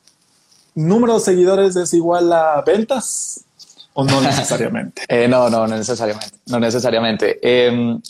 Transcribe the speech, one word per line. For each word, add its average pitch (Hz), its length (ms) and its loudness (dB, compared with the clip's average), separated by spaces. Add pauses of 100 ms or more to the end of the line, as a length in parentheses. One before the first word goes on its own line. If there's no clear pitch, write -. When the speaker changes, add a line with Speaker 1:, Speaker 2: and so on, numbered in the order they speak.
(760)
Speaker 1:
¿número 220 400 2
de 220 60 2
seguidores 190 540 2
es 180 180 -2
igual 170 400 2
a 160 300 2
ventas - 840 -2 (500)
o 139 100 -2
no 139 160 2
necesariamente? 127 840 -4
Speaker 2:
<laughs> - 40 -12
Eh, 120 200 2
no, 123 220 4
no, 113 160 0
no 110 100 -2
necesariamente, 110 600 -6 (100)
no 123 120 -2
necesariamente. 113 840 0
Em, 120 680 0